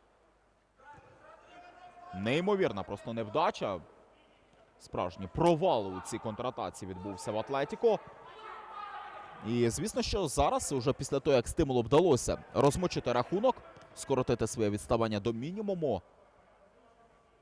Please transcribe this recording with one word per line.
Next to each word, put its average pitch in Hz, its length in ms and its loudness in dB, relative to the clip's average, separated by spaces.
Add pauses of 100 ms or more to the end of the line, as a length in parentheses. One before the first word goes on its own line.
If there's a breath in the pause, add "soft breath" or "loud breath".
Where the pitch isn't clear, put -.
(2250)
Неймовірна 139 680 0
просто 101 300 -10
невдача. 113 680 -2 (1000)
Справжній 95 560 -6
провал 156 600 2
у 92 40 -8
цій - 180 -6
контратаці 110 680 -6
відбувся 95 460 -8
в 104 60 -2
Атлетіко. 147 600 0 (1500)
І, 120 220 4
звісно, 190 340 -2
що 196 260 -2
зараз, 151 440 0
уже 135 200 2
після 139 280 -2
того, 139 160 6
як 117 120 4
Стимулу 131 340 2
вдалося 139 560 4 (160)
розмочити 139 580 2
рахунок, 190 440 2 (380)
скоротити 127 520 0
своє 107 240 0
відставання 110 500 0
до 117 120 0
мінімуму, 165 720 -2 (1400)